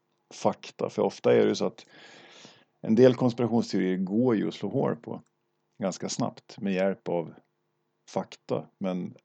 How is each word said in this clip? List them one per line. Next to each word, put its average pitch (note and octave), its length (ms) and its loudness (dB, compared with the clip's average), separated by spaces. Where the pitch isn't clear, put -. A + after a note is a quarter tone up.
fakta. - 560 -4
För - 120 -4
ofta G#2 320 2
är A#2+ 100 6
det G#2+ 60 4
ju G#2 60 0
så F#2+ 100 -2
att - 200 -8
en A2 140 0
del B2+ 200 8
konspirationsteorier A2+ 840 0
går G#2+ 380 0
ju F#2 120 -2
att F2+ 60 -6
slå G2+ 160 -8
hål C#3 260 -2
på - 260 -12
ganska F#2+ 280 -4
snabbt - 500 -8
med G2+ 140 -2
hjälp F#2+ 360 0
av E2+ 240 -4
fakta. - 560 -6
Men F2+ 460 -6